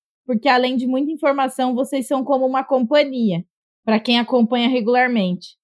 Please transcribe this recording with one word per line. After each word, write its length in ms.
porque 240
além 260
de 120
muita 240
informação, 640
vocês 320
são 160
como 220
uma 200
companhia, 800
pra 140
quem 200
acompanha 480
regularmente. 960